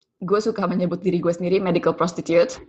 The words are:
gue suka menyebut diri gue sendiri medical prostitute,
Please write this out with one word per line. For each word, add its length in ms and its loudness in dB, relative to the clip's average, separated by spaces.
gue 240 0
suka 240 -2
menyebut 320 -2
diri 200 0
gue 120 0
sendiri 280 0
medical 360 0
prostitute, 640 0